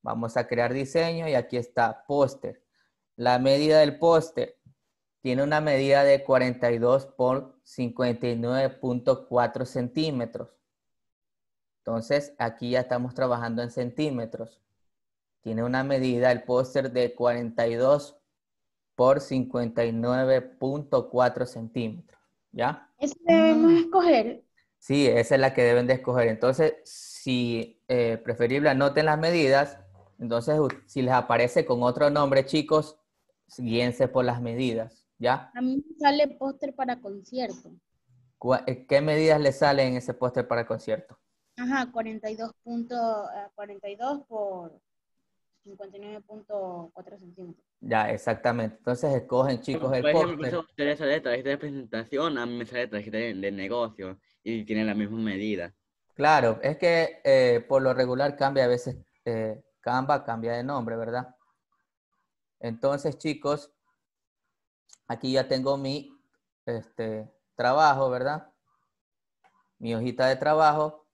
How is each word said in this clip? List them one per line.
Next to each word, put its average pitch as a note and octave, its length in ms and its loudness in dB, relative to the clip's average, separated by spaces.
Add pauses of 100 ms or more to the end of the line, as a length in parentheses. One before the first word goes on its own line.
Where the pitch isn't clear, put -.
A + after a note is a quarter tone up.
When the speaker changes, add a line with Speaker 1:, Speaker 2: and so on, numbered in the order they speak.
Speaker 1:
Vamos A#2 380 -4
a A#2 80 0
crear A#2+ 260 0
diseño E3 560 -2
y C#3+ 60 -2
aquí B2 240 -2
está A#2 480 -2
póster. C#3 580 -2 (520)
La B2 220 2
medida D3 420 4
del D3 180 4
póster D#3+ 600 2 (640)
tiene B2+ 220 0
una D3+ 180 2
medida C#3 440 4
de C#3 200 4
cuarenta B2+ 480 2
y A#2 60 0
dos B2+ 260 4
por B2+ 580 -2
cincuenta B2 680 -4
y A#2+ 80 -2
nueve B2+ 340 0
punto B2 580 -2
cuatro B2 380 0
centímetros. B2 840 -4 (1400)
Entonces, A#2 540 -4
aquí A#2 320 -4
ya B2 100 2
estamos B2 320 -4
trabajando A#2+ 500 -2
en A#2+ 80 -6
centímetros. B2 920 -6 (800)
Tiene A2+ 220 -4
una C3 200 -2
medida, B2+ 480 2
el A#2 100 0
póster, B2+ 500 -2
de B2 220 0
cuarenta A#2+ 520 0
y A#2 80 -2
dos C#3 460 0 (720)
por C3+ 280 4
cincuenta A#2+ 640 -2
y A#2 60 -2
nueve B2+ 500 0
punto C3+ 680 -4
cuatro B2 380 0
centímetros, A2+ 760 -10 (320)
¿ya? - 460 -4
Speaker 2:
¿Esa C#4+ 160 -6 (100)
debemos D#4+ 480 6
Speaker 1:
Mm. E4+ 60 8
Speaker 2:
escoger? E4 680 2 (320)
Speaker 1:
Sí, C#3+ 300 2
esa A#2 300 4
es C3+ 40 4
la C3 140 2
que B2+ 80 4
deben A#2+ 240 4
de C3 80 4
escoger. B2 340 0
Entonces, C3 460 2 (100)
si, - 1040 -6
eh, A#2 340 0
preferible A#2+ 460 2
anoten C#3+ 380 2
las D#3 120 2
medidas, D3 600 2 (400)
entonces, A#2+ 400 0
u-, C#3+ 100 2 (160)
si - 160 -6
les B2+ 140 2
aparece A#2+ 500 2
con A#2+ 180 0
otro B2 280 2
nombre, C#3 340 2
chicos, D3+ 560 0 (560)
guíense A#2+ 520 0
por B2+ 180 2
las A#2+ 160 -2
medidas. A#2 680 -4 (120)
¿Ya? B2 340 0
Speaker 2:
A B3 60 -8
mí B3+ 160 -2
me D4+ 220 -10
sale C#4+ 300 4
póster C4+ 460 -8
para B3 240 -6
concierto. G3 720 -10 (680)
Speaker 1:
Cua-, B2+ 280 0
eh, B2+ 200 -6
¿qué C#3 160 4
medidas D#3 360 4
le C#3+ 140 2
sale C#3 340 4
en B2+ 100 -2
ese B2 180 -6
póster B2 340 -2
para A#2 180 -2
concierto? - 540 -6 (380)
Speaker 2:
Ajá, B3 340 -4
cuarenta A3 380 -8
y A3 60 -10
dos A3+ 180 -12 (100)
punto, A#3 320 -8 (340)
eh, G3+ 240 -12
cuarenta G3+ 360 -14
y G3+ 60 -14
dos C#4 300 -6
por G3 540 -10 (840)
cincuenta G3 360 -20
y - 20 -18
nueve G#3 220 -16
punto F#3+ 720 -12
cuatro F#3+ 240 -20
centímetros. F3+ 480 -20 (140)
Speaker 1:
Ya, A2 300 -2
exactamente. A2+ 680 -4
Entonces B2 360 -2
escogen, B2+ 460 -2
chicos, C3+ 320 -4
el C3 80 0
Speaker 3:
Por D3 100 0
ejemplo, E3 280 2
Speaker 1:
póster. C#3+ 160 -6
Speaker 3:
a F3 60 -4
usted - 260 -8
le D3 100 -2
sale D3 240 -2
tarjeta B2+ 300 -4
de C#3 80 -4
presentación, C#3 800 -6
a A#2+ 80 -6
mí A#2+ 100 -8
me A#2+ 80 -8
sale A#2+ 240 -6
tarjeta G#2+ 300 -8
de, A2+ 160 -6
de G2 180 -6
negocio G2 640 -8 (240)
y A2+ 220 -6
tiene A2 220 -2
la G#2 80 -4
misma G#2+ 240 -4
medida. G2+ 560 -6 (400)
Speaker 1:
Claro, C#3 480 2
es D3+ 160 -2
que, E3 460 0
eh, B2+ 440 4
por C3+ 140 4
lo C3 100 2
regular B2+ 440 0
cambia C#3 280 2
a B2 40 2
veces, B2 280 -2 (300)
eh, A2 360 -6 (180)
Canva C3+ 440 -2
cambia A#2 300 -6
de A#2+ 100 -6
nombre, A#2+ 320 -6
¿verdad? A#2 400 -8 (1200)
Entonces, C#3 600 -4
chicos, D3 540 -6 (1400)
aquí B2+ 240 -6
ya C3 160 0
tengo C3+ 300 0
mi, C#3 360 -8 (520)
este, A2 640 -8 (240)
trabajo, C3+ 560 2
¿verdad? C3 420 -6 (1300)
Mi A#2 160 -6
hojita B2 320 -2
de C3 100 2
trabajo. D3+ 760 2